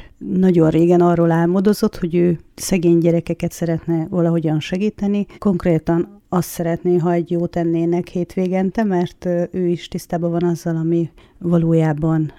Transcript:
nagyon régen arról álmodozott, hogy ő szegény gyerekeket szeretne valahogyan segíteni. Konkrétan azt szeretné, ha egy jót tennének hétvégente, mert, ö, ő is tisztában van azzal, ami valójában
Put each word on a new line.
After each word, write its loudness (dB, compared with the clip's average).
nagyon 2
régen 4
arról 4
álmodozott, 0
hogy -4
ő 2
szegény 2
gyerekeket 0
szeretne -4
valahogyan 0
segíteni. -4
Konkrétan -2
azt -2
szeretné, -2
ha 0
egy -2
jót -2
tennének -2
hétvégente, -2
mert, -2
ö, 0
ő -2
is -2
tisztában -4
van -2
azzal, -2
ami 0
valójában 0